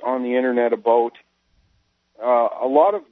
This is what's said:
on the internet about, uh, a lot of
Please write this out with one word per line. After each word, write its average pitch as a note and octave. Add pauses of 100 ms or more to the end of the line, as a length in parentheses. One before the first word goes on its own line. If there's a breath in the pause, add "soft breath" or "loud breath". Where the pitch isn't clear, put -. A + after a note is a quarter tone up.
on B2+
the B2
internet A#2+
about, A#2 (1080)
uh, A#2 (120)
a B2+
lot D#3
of G3